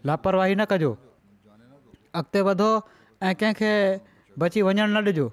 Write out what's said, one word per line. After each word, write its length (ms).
لاپرواهي 500
نه 100
ڪجو، 300
اڳتي 280
وڌو ۽ 380
ڪنهن 240
کي 140
بچي 220
وڃڻ 260
نه 120
ڏجو. 320